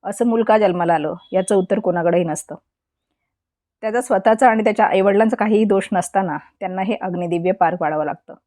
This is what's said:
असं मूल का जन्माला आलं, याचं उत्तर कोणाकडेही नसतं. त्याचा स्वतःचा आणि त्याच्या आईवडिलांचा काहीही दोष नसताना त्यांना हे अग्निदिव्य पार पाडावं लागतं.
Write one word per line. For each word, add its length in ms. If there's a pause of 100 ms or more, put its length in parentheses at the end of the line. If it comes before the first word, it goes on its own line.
असं 220
मूल 180
का 140
जन्माला 360
आलं, 200 (180)
याचं 240
उत्तर 240
कोणाकडेही 440
नसतं. 320 (1300)
त्याचा 200
स्वतःचा 480
आणि 140
त्याच्या 220
आईवडिलांचा 500
काहीही 280
दोष 300
नसताना 440 (220)
त्यांना 220
हे 200
अग्निदिव्य 500
पार 240
पाडावं 300
लागतं. 280 (120)